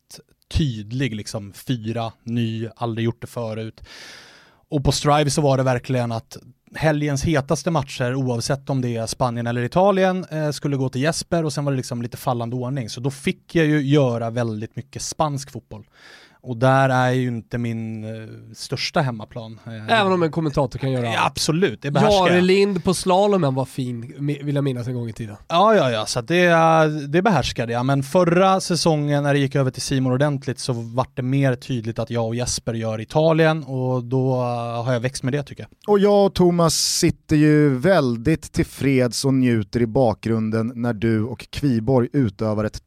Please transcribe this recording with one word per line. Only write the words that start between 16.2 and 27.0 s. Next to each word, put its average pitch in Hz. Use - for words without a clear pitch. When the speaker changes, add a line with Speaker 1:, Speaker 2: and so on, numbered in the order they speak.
Speaker 1:
Och 123
där 131
är 127
ju 127
inte 120
min, 113
eh, 110
största -
hemmaplan. 113
Eh, 113
Speaker 2:
Även 190
om 175
en 160
kommentator 151
kan 135
göra 123
Speaker 1:
Ja, 117
Speaker 2:
allt. 170
Speaker 1:
absolut, 156
det 143
behärskar 196
jag. 180
Speaker 2:
Jare 180
Lind 190
på 190
slalomen 185
var 131
fin, 123
mi-, 143
vill 147
jag 143
minnas, 123
en 127
gång 120
i 107
tiden. 107
Speaker 1:
Ja, 202
ja, 139
ja, 110
så -
att 113
det, 175
eh, 165
det 151